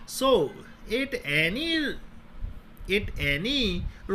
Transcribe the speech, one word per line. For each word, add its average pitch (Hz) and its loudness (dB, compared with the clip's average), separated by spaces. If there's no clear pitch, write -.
show 233 6
at 262 0
any, 233 2
at 143 0
any 214 0